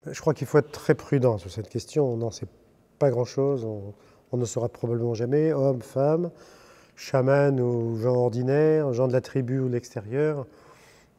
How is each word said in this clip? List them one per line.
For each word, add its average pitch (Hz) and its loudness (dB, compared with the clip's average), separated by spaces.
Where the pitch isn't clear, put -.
Je - -12
crois 151 0
qu'il - -8
faut 151 4
être - 0
très - 0
prudent 123 0
sur 98 -14
cette 104 -10
question. 127 -2
On 117 -4
n'en 113 -4
sait - -14
pas 143 4
grand-chose. 123 -2
On, 104 -8
on 131 -2
ne 123 0
saura 113 -4
probablement 117 -2
jamais. 139 2
Hommes, 135 0
femmes, 160 0
chamans 139 2
ou 117 0
gens 123 2
ordinaires, 135 2
gens 127 2
de 120 0
la 127 4
tribu 131 -2
ou 127 -2
de 123 -2
l'extérieur. 131 -4